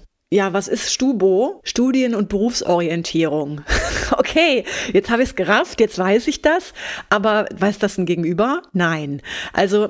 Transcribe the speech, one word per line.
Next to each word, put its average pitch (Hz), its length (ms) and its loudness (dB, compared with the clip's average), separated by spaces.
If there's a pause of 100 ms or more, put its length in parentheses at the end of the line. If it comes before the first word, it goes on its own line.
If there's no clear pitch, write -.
(320)
Ja, 196 220 2
was 196 140 -2
ist - 240 -4
Stubo? 240 720 2
Studien- 254 520 0
und 202 140 0
Berufsorientierung. 165 1400 0
<laughs> - 60 -4 (460)
Okay, 311 480 2 (280)
jetzt 190 160 2
habe 233 140 2
ich's - 120 -6
gerafft, 208 440 0
jetzt 214 180 2
weiß 196 300 2
ich - 160 -4
das. 330 300 0 (360)
Aber 208 380 2 (100)
weiß 202 220 0
das 196 180 0
ein 185 80 0
Gegenüber? 175 560 0 (100)
Nein. 156 500 -2 (300)
Also 202 380 2